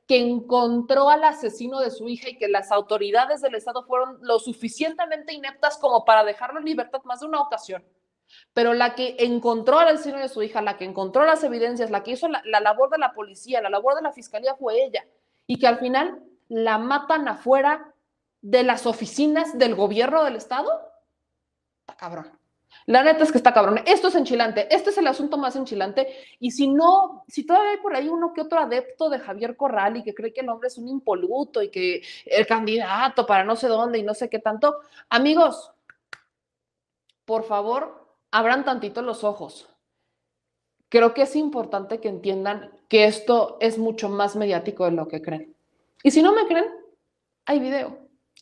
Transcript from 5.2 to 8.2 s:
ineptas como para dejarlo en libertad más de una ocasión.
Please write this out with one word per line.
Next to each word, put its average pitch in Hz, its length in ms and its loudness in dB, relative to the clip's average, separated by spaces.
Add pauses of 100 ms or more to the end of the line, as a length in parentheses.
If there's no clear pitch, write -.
ineptas 285 440 -4
como 247 280 2
para 220 180 8
dejarlo 240 360 -6
en 302 60 -8
libertad 269 380 -6
más 247 160 -10
de 294 80 -12
una 311 140 -2
ocasión. 220 420 -8 (680)